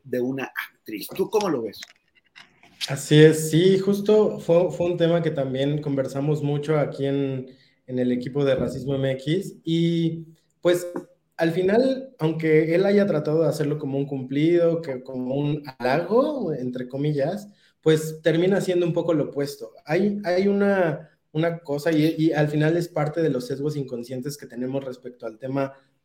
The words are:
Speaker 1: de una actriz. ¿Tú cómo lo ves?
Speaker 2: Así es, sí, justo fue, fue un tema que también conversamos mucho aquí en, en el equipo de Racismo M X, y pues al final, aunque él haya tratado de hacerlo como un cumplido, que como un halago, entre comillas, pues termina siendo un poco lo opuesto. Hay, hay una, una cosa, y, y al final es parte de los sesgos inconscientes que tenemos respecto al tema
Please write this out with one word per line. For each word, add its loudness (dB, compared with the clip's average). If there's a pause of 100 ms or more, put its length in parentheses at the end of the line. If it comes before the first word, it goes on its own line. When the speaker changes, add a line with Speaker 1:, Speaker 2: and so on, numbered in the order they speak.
Speaker 1:
de -4
una -6 (220)
actriz. -12
¿Tú -4
cómo 0
lo -2
ves? -10 (1040)
Speaker 2:
Así 2
es, 8
sí, 4
justo 2
fue, 2
fue -2
un -2
tema 2
que 0
también -2
conversamos -2
mucho 0
aquí -2
en, -2 (400)
en -6
el 2
equipo -2
de 2
Racismo -4
M 0
X, -4 (100)
y 0 (340)
pues 2 (520)
al 2
final, 0
aunque 2
él 4
haya 4
tratado 0
de 2
hacerlo -2
como -4
un -2
cumplido, 0
que -8
como -6
un -2 (160)
halago, 0
entre -8
comillas, -4 (320)
pues 2
termina 2
siendo 0
un 0
poco 0
lo 0
opuesto. -6 (140)
Hay, 0
hay 2
una, 2 (220)
una 0
cosa, -2
y, 4
y 4
al 2
final 2
es -2
parte -2
de 2
los -2
sesgos -4
inconscientes -8
que -18
tenemos -6
respecto -14
al -10
tema -4 (320)